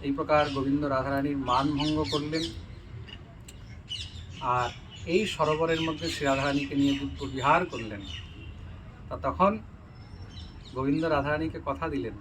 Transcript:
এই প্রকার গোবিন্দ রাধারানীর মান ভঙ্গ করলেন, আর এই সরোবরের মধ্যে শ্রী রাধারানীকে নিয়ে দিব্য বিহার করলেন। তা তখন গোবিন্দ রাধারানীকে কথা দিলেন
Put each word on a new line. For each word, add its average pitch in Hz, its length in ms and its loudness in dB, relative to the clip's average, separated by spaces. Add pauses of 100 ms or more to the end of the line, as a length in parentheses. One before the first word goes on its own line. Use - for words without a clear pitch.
এই 143 100 0
প্রকার 151 380 4
গোবিন্দ 139 340 2
রাধারানীর 139 520 0
মান 135 400 2
ভঙ্গ 151 340 2
করলেন, 151 320 0 (2000)
আর 123 300 2 (360)
এই 190 200 4
সরোবরের 160 540 4
মধ্যে 160 280 0
শ্রী 147 180 -2
রাধারানীকে 139 480 2
নিয়ে 139 240 6
দিব্য 139 260 -4
বিহার 139 420 4
করলেন। 107 340 -8 (1080)
তা 131 80 -8
তখন 185 420 4 (1160)
গোবিন্দ 143 300 2
রাধারানীকে 151 600 2
কথা 139 240 -2
দিলেন 120 320 -2